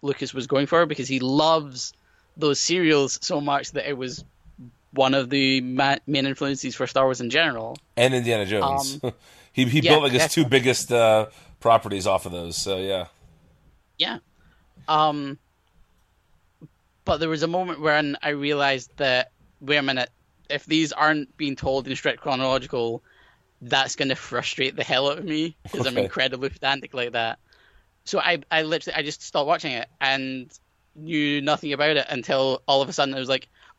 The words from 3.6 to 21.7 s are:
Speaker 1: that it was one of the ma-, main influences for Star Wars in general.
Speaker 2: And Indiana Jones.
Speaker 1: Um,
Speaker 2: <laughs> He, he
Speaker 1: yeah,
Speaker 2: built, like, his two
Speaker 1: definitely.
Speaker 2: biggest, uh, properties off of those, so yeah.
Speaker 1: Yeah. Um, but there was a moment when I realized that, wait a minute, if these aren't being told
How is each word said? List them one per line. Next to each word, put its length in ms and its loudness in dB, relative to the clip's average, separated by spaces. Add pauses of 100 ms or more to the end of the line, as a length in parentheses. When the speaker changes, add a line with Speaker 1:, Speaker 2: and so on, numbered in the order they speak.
Speaker 1:
that 160 -6
it 100 -6
was 260 -8 (680)
one 200 4
of 160 2
the 320 2
ma-, 460 0
main 180 0
influences 520 -4
for 100 -2
Star 180 2
Wars 160 0
in 100 -4
general. 460 0 (200)
Speaker 2:
And 180 4
Indiana 320 2
Jones. 560 -2
Speaker 1:
Um, 140 -4
Speaker 2:
<laughs> 60 -20 (300)
He, 120 2
he 160 2
Speaker 1:
yeah, 120 4
Speaker 2:
built, 120 6
like, 80 2
his 100 4 (100)
two 100 4
Speaker 1:
definitely. 80 2 (100)
Speaker 2:
biggest, 320 0
uh, 340 6 (320)
properties 480 2
off 200 2
of 60 -10
those, 240 -8
so 220 -4
yeah. 280 -2 (920)
Speaker 1:
Yeah. 200 -4 (680)
Um, 500 0 (1700)
but 140 0
there 100 -2
was 140 -2
a 60 0
moment 320 -4
when 420 2
I 80 -2
realized 640 0
that, 360 0 (280)
wait 180 0
a 40 0
minute, 280 -2 (400)
if 160 -4
these 260 0
aren't 440 0
being 200 -4
told 320 -2